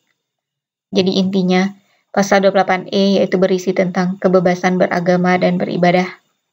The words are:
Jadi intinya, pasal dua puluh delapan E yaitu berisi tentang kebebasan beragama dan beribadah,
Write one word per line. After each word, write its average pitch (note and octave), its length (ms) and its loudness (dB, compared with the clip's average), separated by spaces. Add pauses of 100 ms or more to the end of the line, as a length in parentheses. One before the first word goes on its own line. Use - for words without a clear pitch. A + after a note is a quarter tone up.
(920)
Jadi F#3+ 240 0
intinya, F#3 560 0 (400)
pasal G3 320 2
dua G3 80 4
puluh G3 80 2
delapan F#3 320 -2
E G3 240 2
yaitu F#3+ 240 0
berisi F#3 320 0
tentang F#3 480 -2
kebebasan F3+ 560 0
beragama F3+ 640 0
dan F3+ 160 0
beribadah, F3+ 640 -2 (320)